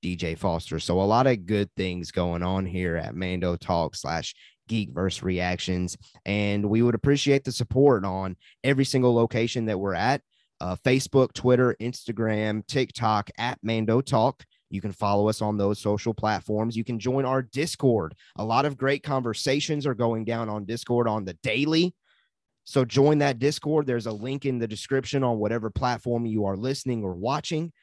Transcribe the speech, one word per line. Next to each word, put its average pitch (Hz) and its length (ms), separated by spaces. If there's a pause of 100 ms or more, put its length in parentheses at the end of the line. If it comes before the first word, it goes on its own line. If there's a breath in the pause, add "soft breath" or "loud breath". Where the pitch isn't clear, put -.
D 90 140
J 82 180
Foster. 82 460
So 87 200
a 98 40
lot 113 220
of 113 200
good 101 300
things 90 340
going 87 320
on 95 240
here 90 300
at 67 180
Mando 90 420
Talk 85 380
slash 80 400 (320 soft breath)
Geekverse 95 560
Reactions. 90 760 (280 soft breath)
And 101 460
we 110 100
would 120 140
appreciate 139 500
the 127 80
support 127 520
on 95 320 (280 soft breath)
every 135 220
single 127 280
location 117 520
that 104 120
we're 98 160
at. 113 280 (360)
Uh, 90 180
Facebook, 131 580
Twitter, 123 460
Instagram, 107 880
TikTok, 113 680
at 120 260
Mando 113 380
Talk. 131 440 (260)
You 95 100
can 98 120
follow 101 360
us 110 140
on 107 160
those 101 220
social 107 340
platforms. 107 600
You 113 80
can 117 140
join 127 280
our 131 160
Discord. 123 720 (220 soft breath)
A - 80
lot 117 200
of 143 140
great 135 240
conversations 139 840
are 131 80
going 113 300
down 117 240
on 104 180
Discord 120 420
on 107 160
the 90 180
daily. 156 520 (680)
So 131 220
join 143 320
that 139 200
Discord. 147 480
There's 120 200
a 113 60
link 127 340
in 127 120
the 113 100
description 135 560
on 120 140
whatever 113 300
platform 120 580
you 107 200
are 98 100
listening 123 480
or 92 100
watching. 151 580 (100)